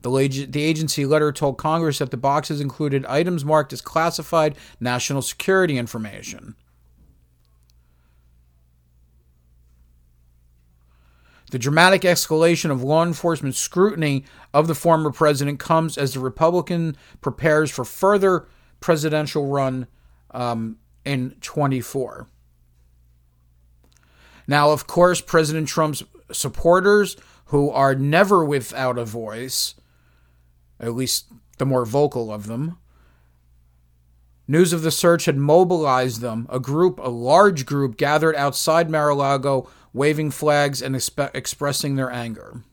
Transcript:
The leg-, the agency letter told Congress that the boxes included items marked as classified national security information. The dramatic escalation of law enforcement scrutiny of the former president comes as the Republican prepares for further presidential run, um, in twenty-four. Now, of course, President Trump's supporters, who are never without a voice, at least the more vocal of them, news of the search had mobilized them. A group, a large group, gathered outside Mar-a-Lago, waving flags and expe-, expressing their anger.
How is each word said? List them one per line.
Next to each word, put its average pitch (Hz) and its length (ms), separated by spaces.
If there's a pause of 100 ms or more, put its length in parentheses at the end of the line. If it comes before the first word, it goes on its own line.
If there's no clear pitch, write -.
The 123 80
leg-, 135 420
the 147 120
agency 156 420
letter 151 260
told 143 280
Congress 156 400
that 131 100
the 135 80
boxes 143 440
included 139 440
items 160 400
marked 151 280
as 123 80
classified 160 720 (240)
national 123 420
security 185 560
information. 110 800 (4000)
The 131 80
dramatic 165 440
escalation 165 680
of 127 100
law 156 240
enforcement 160 480
scrutiny 160 720 (280)
of 156 160
the 165 60
former 156 380
president 143 480
comes 165 360
as 139 180
the 135 80
Republican 165 760 (240)
prepares 151 480
for 127 160
further 190 600 (320)
presidential 151 680
run, 131 400 (460)
um, 113 460 (280)
in 131 340
twenty-four. 135 880 (2250)
Now, 147 240
of 147 160
course, 175 340
President 156 460
Trump's 156 340 (300)
supporters, 190 840 (340)
who 143 200
are 135 240
never 160 500
without 131 540
a 120 80
voice, 113 680 (1040)
at 117 160
least 127 320 (320)
the 139 80
more 127 180
vocal 120 480
of 104 140
them, 147 320 (1700)
news 165 260
of 165 80
the 160 80
search 170 360
had 151 120
mobilized 143 840
them. 117 280
A 127 100
group, 151 400
a 131 100
large 139 580
group, 139 300
gathered 151 380
outside 156 540
Mar-a-Lago, 139 800 (240)
waving 151 380
flags 147 500
and 135 140
expe-, 139 400
expressing 139 600
their 131 120
anger. 117 640